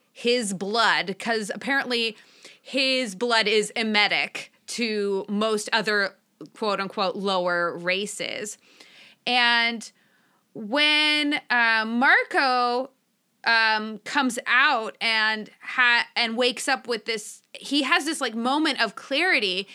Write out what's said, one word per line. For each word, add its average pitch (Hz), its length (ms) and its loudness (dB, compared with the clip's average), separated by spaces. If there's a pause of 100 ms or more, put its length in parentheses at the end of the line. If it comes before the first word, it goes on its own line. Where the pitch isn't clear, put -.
(120)
his 240 400 0
blood, 196 680 0
'cause 220 360 -4
apparently 233 640 -4 (440)
his 262 540 -2
blood 226 340 0
is 214 220 2
emetic 208 840 0 (160)
to 208 600 -2
most 214 440 -2
other 208 440 0 (380)
quote-unquote 196 600 -2
lower 180 600 0
races. 185 840 -6 (680)
And 233 640 2 (640)
when, 302 840 0 (100)
uh, 226 360 2
Marco, 254 1040 2 (540)
um, 220 600 2
comes 254 420 0
out 240 540 2
and 220 500 0 (100)
ha-, 240 540 2
and 226 220 -2
wakes 247 320 0
up 269 180 0
with 226 200 -6
this, - 360 -8 (120)
he - 280 -2
has 311 220 2
this, 302 160 -4
like, 240 160 -4
moment 277 440 0
of 214 140 0
clarity, 262 800 0